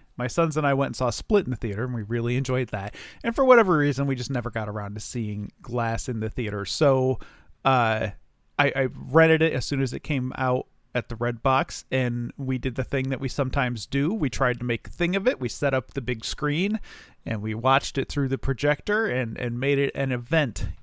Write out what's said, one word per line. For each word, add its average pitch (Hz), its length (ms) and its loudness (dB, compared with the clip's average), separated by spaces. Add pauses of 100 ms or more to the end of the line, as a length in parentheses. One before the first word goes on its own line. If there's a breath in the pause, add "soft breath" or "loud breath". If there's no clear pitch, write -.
(180)
my 123 100 -2
sons 160 280 2
and 151 120 2
I 139 80 4
went 135 140 0
and 123 60 -6
saw 127 140 0
Split - 360 0
in 127 60 -4
the 120 60 -4
theater, 104 260 -4
and 127 120 -4
we 113 80 -4
really 117 340 0
enjoyed 131 320 -2
that. 101 240 -6 (300 loud breath)
And 233 120 -2
for 285 80 4
whatever 226 340 8
reason, 143 280 2
we 139 100 2
just 123 140 -8
never 120 220 -2
got 110 180 -4
around 104 240 -6
to 107 60 -8
seeing 104 520 -6 (120)
Glass 117 440 -2
in 117 120 -4
the 107 100 -2
theater. 104 360 -4
So, 131 540 4 (440 loud breath)
uh, 117 460 2 (480)
I, 143 160 6
I 135 220 2
rented 151 460 6
it 160 100 4
as 127 140 -2
soon 135 160 0
as 127 120 -2
it 135 100 -8
came 131 340 -2
out 131 300 0 (260)
at 120 160 -2
the 117 60 -6
Red 120 260 -2
Box, 135 500 0
and 120 460 0
we 131 220 -2
did 123 160 -4
the 123 100 -2
thing 131 240 -2
that 135 100 -4
we 139 80 -4
sometimes 123 600 -2
do. 143 260 0
We 180 160 0
tried 123 300 0
to - 40 -6
make 117 240 -4
a - 40 -12
thing 180 240 -2
of 196 120 2
it. 277 140 0
We 123 80 -2
set 139 240 -2
up 131 200 -2
the 135 80 -4
big 113 220 -4
screen, 170 560 -2 (460 loud breath)
and 110 160 -4
we 107 140 -4
watched 131 420 0
it 135 120 -2
through 143 200 0
the 131 80 0
projector 147 680 0
and, 123 320 -2
and 120 200 -4
made 139 200 2
it 139 160 0
an 135 160 -2
event. 127 560 0 (160)